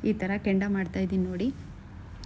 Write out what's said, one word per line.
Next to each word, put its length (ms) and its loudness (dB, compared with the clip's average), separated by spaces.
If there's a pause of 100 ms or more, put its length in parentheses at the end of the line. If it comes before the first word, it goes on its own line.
ಈ 80 4
ಥರ 260 0
ಕೆಂಡ 300 4
ಮಾಡ್ತಾಯಿದ್ದೀನಿ 580 2
ನೋಡಿ. 280 0 (720)